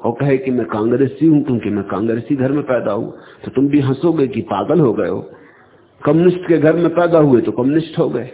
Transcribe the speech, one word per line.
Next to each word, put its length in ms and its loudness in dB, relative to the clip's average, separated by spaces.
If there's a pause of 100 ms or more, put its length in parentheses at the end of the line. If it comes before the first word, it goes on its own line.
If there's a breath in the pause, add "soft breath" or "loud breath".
और 80 -2
कहे 260 0
कि 120 -4
मैं 180 -2
कांग्रेसी 580 0
हूं 160 4
क्योंकि 280 -2
मैं 160 -4
कांग्रेसी 500 -4
घर 160 -2
में 120 -2
पैदा 280 -2
हूं, 180 -6 (340 loud breath)
तो 60 -10
तुम 180 0
भी 120 2
हंसोगे 480 0
कि 180 -4
पागल 340 0
हो 140 4
गए 140 -2
हो। 120 -4 (800 loud breath)
कम्युनिस्ट 480 2
के 100 4
घर 180 4
में 180 0
पैदा 260 2
हुए 200 4
तो 120 -4
कम्युनिस्ट 460 -2
हो 120 2
गए। 240 -6